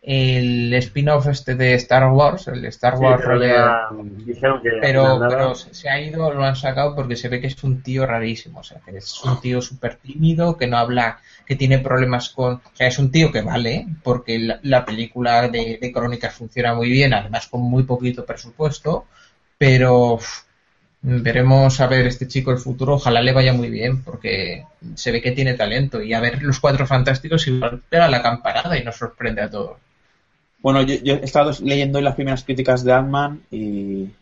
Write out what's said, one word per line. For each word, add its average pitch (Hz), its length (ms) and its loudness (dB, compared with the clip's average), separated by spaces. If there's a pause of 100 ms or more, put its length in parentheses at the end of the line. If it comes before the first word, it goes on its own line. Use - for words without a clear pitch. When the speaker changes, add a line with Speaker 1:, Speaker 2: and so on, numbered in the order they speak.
Speaker 1:
el 127 720 0
spin-off 143 520 2
este 139 280 -2
de 127 200 4
Star 131 360 4
Wars, 143 380 4
el 123 160 -8
Star 120 320 0
Speaker 2:
Sí, 131 60 2
Speaker 1:
Wars 127 200 6
Speaker 2:
pero 123 120 2
Speaker 1:
Roger, 123 200 2
Speaker 2:
ya 120 220 4 (480)
dijeron 120 360 -2
que 117 80 -2 (100)
Speaker 1:
pero, 135 260 4
Speaker 2:
al 131 80 6
final 127 80 0
nada. 120 160 2
Speaker 1:
pero 131 180 0
se, - 180 -18
se - 160 -10
ha 139 100 -2
ido, 156 340 -4
lo 139 100 -2
han 135 120 0
sacado 139 400 -2
porque 123 200 -4
se 120 140 -8
ve 123 120 -4
que 131 60 -6
es - 160 -10
un 131 180 -2
tío 131 240 -2
rarísimo, 113 540 -6
o - 40 -20
sea, - 220 -20
que 98 120 -18
es - 260 -14
un 127 180 0
tío 123 200 -2
súper 123 340 -10
tímido, 160 640 0
que 127 100 -2
no 120 100 0
habla, 120 420 0 (260)
que 135 100 -4
tiene 135 240 2
problemas 127 500 0
con, 123 260 -2
o 123 60 -14 (120)
sea, 127 140 0
es 123 120 -2
un 135 120 2
tío 156 200 4
que 110 100 -2
vale, 117 460 -4 (160)
porque 123 360 -2
la, 113 240 -4
la 127 220 2
película 117 640 0
de, 113 320 -4
de 123 100 -8
Crónicas 120 440 -4
funciona 117 400 -4
muy 120 140 -2
bien, 131 240 4
además 104 340 -4
con 123 140 -6
muy 123 220 2
poquito 123 420 -4
presupuesto, 151 800 -6 (520)
pero, 127 580 6
uf, - 260 -10 (640)
veremos 127 760 4
a 127 60 4
ver 127 200 4
este 127 200 -6
chico 131 240 -4
el 123 80 0
futuro, 131 360 -2
ojalá 120 260 2
le 127 120 2
vaya 131 200 4
muy 120 160 0
bien, 120 340 -4
porque 95 600 -8 (300)
se - 160 -6
ve 117 100 -2
que 127 100 -2
tiene 127 240 0
talento, 120 460 -2
y 107 120 -6
a 113 60 0
ver 120 220 -2
Los 139 180 -2
Cuatro 135 280 2
Fantásticos 135 600 0
igual 123 420 -2
pega 170 180 4
la 123 160 2
campanada 143 560 -2
y 120 40 -8
nos 113 140 -8
sorprende 113 460 -6
a 104 60 -6
todos. 104 280 -10 (840)
Speaker 3:
Bueno, 135 240 2
yo, 135 100 -2 (100)
yo 139 120 2
he 143 100 -6
estado 147 260 2 (120)
leyendo 139 340 0
hoy 143 60 0
las 135 100 0
primeras 135 300 -4
críticas 127 400 -2
de 123 100 4
Ant-Man 143 560 0
y 98 580 -6 (140)